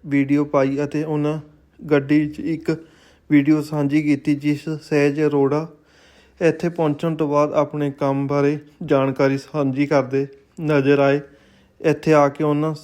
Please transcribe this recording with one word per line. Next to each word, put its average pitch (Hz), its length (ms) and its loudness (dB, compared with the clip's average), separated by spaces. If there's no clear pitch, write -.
ਵੀਡੀਓ 143 420 0
ਪਾਈ 139 380 0
ਅਤੇ 147 200 -6
ਉਹਨਾਂ 151 360 -4
ਗੱਡੀ 147 500 2
'ਚ - 120 -14
ਇੱਕ 165 300 -4
ਵੀਡੀਓ 147 320 4
ਸਾਂਝੀ 147 400 -2
ਕੀਤੀ, 147 340 0
ਜਿਸ 143 280 -4
ਸਹਿਜ 143 400 0
ਅਰੋੜਾ 147 460 0
ਇੱਥੇ 165 280 0
ਪਹੁੰਚਣ 160 460 -2
ਤੋਂ 156 120 -2
ਬਾਅਦ 147 260 0
ਆਪਣੇ 147 400 -2
ਕੰਮ 139 340 -2
ਬਾਰੇ 143 300 0
ਜਾਣਕਾਰੀ 135 540 0
ਸਾਂਝੀ 139 480 -2
ਕਰਦੇ 139 400 0
ਨਜ਼ਰ 143 380 2
ਆਏ। 139 220 2
ਇੱਥੇ 151 320 2
ਆ 147 160 6
ਕੇ 143 140 -4
ਉਹਨਾਂ 151 300 0